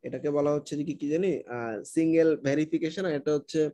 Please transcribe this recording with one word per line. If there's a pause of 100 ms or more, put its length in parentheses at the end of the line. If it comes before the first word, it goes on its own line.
এটাকে
বলা
হচ্ছে
যে
কি,
কি
জানি,
আহ,
সিঙ্গেল
ভেরিফিকেশন,
আর
এটা
হচ্ছে,